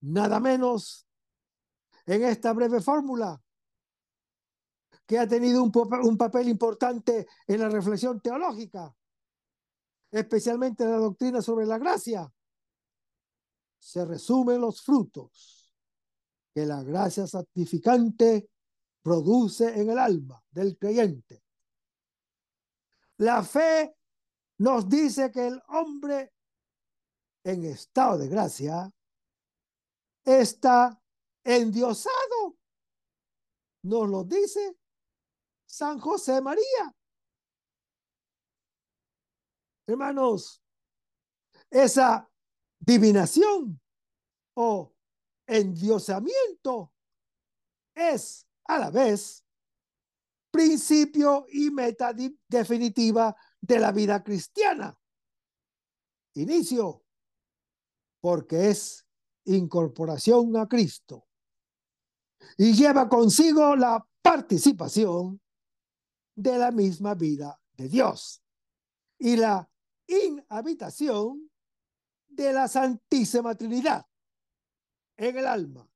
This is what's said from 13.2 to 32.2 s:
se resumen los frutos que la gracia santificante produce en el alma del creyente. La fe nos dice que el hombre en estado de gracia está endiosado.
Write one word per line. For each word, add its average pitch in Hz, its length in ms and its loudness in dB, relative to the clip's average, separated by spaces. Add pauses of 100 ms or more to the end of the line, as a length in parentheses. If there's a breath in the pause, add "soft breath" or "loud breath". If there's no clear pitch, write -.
se - 260 -10
resumen 240 560 0
los 226 200 -6
frutos - 920 -4 (800)
que 151 120 -4
la 143 180 -8
gracia 180 440 -6
santificante 214 1200 0 (520)
produce 208 800 2
en 208 100 0
el 240 100 -2
alma 165 420 -2 (100)
del 185 260 -4
creyente. 202 680 -2 (1700)
La 226 260 2
fe 311 520 0 (640)
nos 233 280 0
dice 269 440 0
que 247 160 -4
el 254 200 -8
hombre 285 640 -6 (1120)
en 180 220 -6
estado 190 540 -2
de 139 100 -6
gracia 165 600 -6 (1300)
está 247 720 4 (460)
endiosado. 254 1120 -2 (1300)